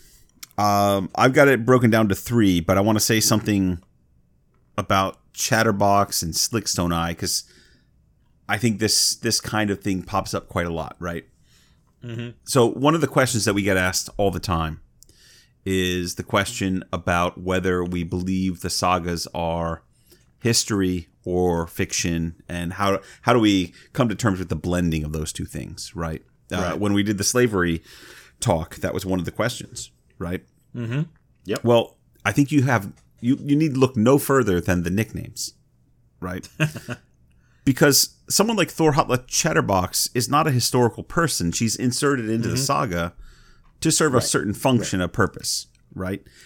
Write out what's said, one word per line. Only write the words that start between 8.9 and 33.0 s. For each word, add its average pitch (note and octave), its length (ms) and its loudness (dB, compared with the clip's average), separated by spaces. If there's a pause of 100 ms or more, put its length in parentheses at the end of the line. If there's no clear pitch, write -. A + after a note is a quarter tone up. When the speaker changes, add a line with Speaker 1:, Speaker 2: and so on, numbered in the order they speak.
Speaker 1:
this - 240 -2
kind G#2+ 300 -2
of G2 120 -4
thing F#2+ 200 -2
pops - 320 -6
up F#2 140 -6
quite F2 180 -4
a E2+ 80 -4
lot, D#2+ 260 -8
right? E2+ 260 -8 (760)
Speaker 2:
Mm-hmm. A#2 260 -10 (140)
Speaker 1:
So A#2+ 220 4
one C#3+ 300 2
of E3 60 -2
the C#3 60 2
questions B2 380 0
that G#2 80 2
we G2+ 80 0
get G2 160 2
asked F#2 400 -2
all G2 140 2
the F2+ 80 -6
time D#2+ 400 -4 (840)
is F#2 500 -2
the F#2 80 -8
question G2 600 -2 (100)
about F2 460 -2
whether F2+ 440 0
we F2+ 200 -4
believe F#2 580 -4
the F2+ 80 -6
sagas F2 640 -2
are E2 500 -4 (560)
history F#2+ 680 0 (160)
or F2 420 0
fiction, E2+ 800 -4
and F2 260 -8
how, G2 280 0 (220)
how A#2 100 4
do A#2 60 4
we G2 340 4 (180)
come B2 160 0
to G2 80 -2
terms F#2+ 240 0
with F2 100 -6
the F2+ 60 -2
blending E2+ 480 0
of D2+ 80 -6
those D#2 220 -6
two E2+ 120 -8
things, - 500 -12
right? E2 280 -8 (260)
Uh, - 120 -6
Speaker 2:
Right. F2 180 -4
Speaker 1:
when G2+ 140 0
we G2+ 100 2
did G#2 140 -2
the F#2+ 80 -4
slavery F#2+ 580 2 (560)
talk, F2 380 0
that F#2+ 160 -4
was F2+ 120 -6
one F#2 140 0
of E2+ 60 -4
the - 60 -4
questions, - 600 -6 (280)
right? F2+ 260 -6 (280)
Speaker 2:
Mm-hmm. A#2+ 280 -4 (420)
Yep. G#2+ 220 -4
Speaker 1:
Well, A#2 320 2 (260)
I G#2 80 0
think C#3+ 220 2
you C#3 100 4
have, A2 300 0 (260)